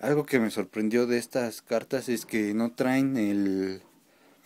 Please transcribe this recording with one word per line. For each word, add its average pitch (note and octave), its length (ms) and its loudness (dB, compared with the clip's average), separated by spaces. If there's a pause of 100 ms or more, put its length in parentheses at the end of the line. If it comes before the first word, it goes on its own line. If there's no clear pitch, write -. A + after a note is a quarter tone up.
Algo D3 260 0
que C3 140 2
me G#2+ 100 2
sorprendió G#2+ 560 0
de A#2+ 120 2
estas A#2 440 -4
cartas A#2 460 -4
es A#2 180 -2
que G#2+ 280 0
no A#2 180 0
traen C3+ 440 2
el, G2 640 0 (640)